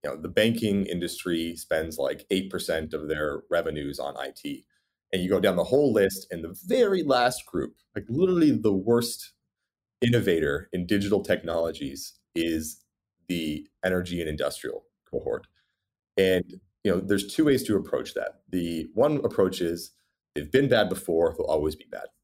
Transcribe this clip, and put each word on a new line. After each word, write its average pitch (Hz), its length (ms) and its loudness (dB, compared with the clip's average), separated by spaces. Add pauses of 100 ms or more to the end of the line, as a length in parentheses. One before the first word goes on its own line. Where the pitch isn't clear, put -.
you 71 80 -6
know, 67 60 -8
the 78 120 -10
banking 107 580 2
industry 85 680 -2
spends, 80 420 -4
like, 69 320 -4
eight 95 200 0
percent 80 440 -4
of 76 140 -6
their 76 420 -2
revenues 76 480 -2
on 69 180 -8
I 67 180 -8
T. - 300 -10 (480)
And 92 100 0
you 90 60 -2
go 95 120 4
down 92 160 4
the 85 80 2
whole 135 280 4
list, 98 380 2
and 85 120 -8
the 85 140 -10 (100)
very 202 360 2
last 127 440 2
group, - 300 -4 (180)
like, 101 140 -8
literally 170 420 4
the 110 220 2
worst 117 600 0 (680)
innovator 95 720 2
in 90 140 -2
digital 101 360 2
technologies, 82 920 -4 (200)
is 80 480 -4 (460)
the 80 380 -4 (180)
energy 90 360 -2
and 80 80 -4
industrial 69 560 -6 (260)
cohort. - 360 -6 (720)
And, 92 280 4 (400)
you 104 80 2
know, 90 80 2
there's 98 320 -2
two 160 120 2
ways 135 200 4
to 104 120 0
approach - 380 -4
that. - 340 -8
The 85 460 -4
one 147 300 2
approach - 360 2
is 85 320 -4 (420)
they've 73 160 -6
been 135 180 4
bad 107 200 4
before, 82 480 0
they'll 87 100 -4
always 78 300 0
be - 140 -20
bad. - 160 -12 (180)